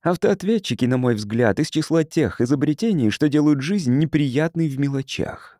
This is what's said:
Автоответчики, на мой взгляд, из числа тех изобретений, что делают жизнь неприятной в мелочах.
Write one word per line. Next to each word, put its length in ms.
Автоответчики, 800
на 140
мой 160
взгляд, 460
из 100
числа 340
тех 360
изобретений, 720
что 180
делают 340
жизнь 360
неприятной 680
в 100
мелочах. 800